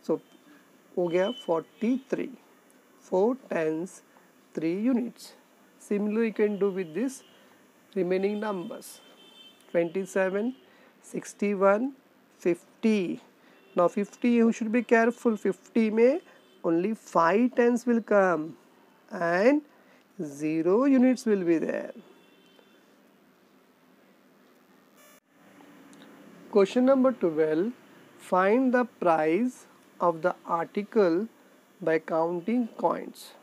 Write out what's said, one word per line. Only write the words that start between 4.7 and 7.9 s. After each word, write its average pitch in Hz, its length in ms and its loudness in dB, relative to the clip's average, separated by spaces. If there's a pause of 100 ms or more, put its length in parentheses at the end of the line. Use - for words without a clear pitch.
यूनिट्स। 247 480 -4 (480)
Similarly 208 460 -2
you 208 60 -4
can 208 260 0
do 202 120 2
with 175 260 -8
this 262 240 -6 (760)